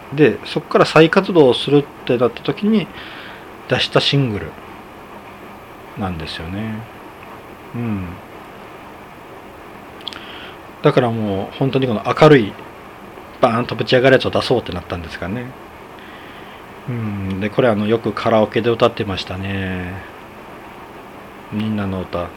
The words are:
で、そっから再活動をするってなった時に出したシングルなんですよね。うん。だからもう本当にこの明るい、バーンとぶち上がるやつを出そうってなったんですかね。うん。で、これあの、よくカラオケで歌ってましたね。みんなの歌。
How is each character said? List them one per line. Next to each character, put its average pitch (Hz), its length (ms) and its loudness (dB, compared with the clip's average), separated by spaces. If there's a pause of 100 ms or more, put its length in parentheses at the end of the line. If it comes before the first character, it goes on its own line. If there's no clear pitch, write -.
(120)
で、 139 320 6
そ - 160 -4
っ - 20 -6
か - 160 0
ら 180 60 8
再 160 260 6
活 196 220 2
動 147 180 8
を 113 40 4
す - 160 -2
る 143 80 6
っ 139 60 4 (200)
て 127 140 2
な 123 100 2
っ - 20 0
た - 120 -10
時 - 240 -4
に 208 200 4 (840)
出 120 120 0
し - 80 -2
た - 120 2
シ - 160 0
ン 131 140 2
グ 101 80 -4
ル 82 80 -8 (1500)
な 101 100 -4
ん 85 100 -8
で 78 100 -10
す - 80 -10
よ 82 120 -10
ね。 107 260 -8 (1000)
う 120 40 -8
ん。 107 280 -4 (2750)
だ 147 100 4
か 135 80 2
ら 120 100 2
も 107 440 -2
う - 40 -16
本 135 140 0
当 139 60 0
に 131 80 2
こ 120 80 0
の 104 100 -4 (160)
明 156 80 10
る 147 100 10
い、 101 140 2 (880)
バ 120 140 4
ー 120 80 0
ン 120 40 -4
と - 80 -6
ぶ 117 100 -4
ち 131 120 4
上 123 60 6
が 131 80 8
る 135 40 10
や 123 60 6
つ - 80 -2
を - 20 0
出 104 120 0
そ 123 160 2
う - 20 2
っ - 20 -4
て - 100 -8
な 101 80 -6
っ - 40 -12
た - 120 -8
ん 85 60 -10
で 80 80 -12
す - 80 -12
か 87 100 -6
ね。 120 180 -6 (1400)
う 127 40 -6
ん。 101 480 -4
で、 107 100 -2
こ 127 120 2
れ 123 60 6
あ 110 60 4
の、 104 120 0
よ 113 120 4
く 110 140 -2
カ - 180 -2
ラ 110 120 6
オ 104 40 6
ケ 110 140 -2
で 117 100 2
歌 117 180 4
っ - 40 4
て 113 120 -4
ま 98 120 -4
し - 80 -8
た 95 140 -8
ね。 92 560 -6 (1600)
み 107 160 -4
ん 110 80 -2
な 101 100 -2
の 92 160 -4
歌。 87 340 -6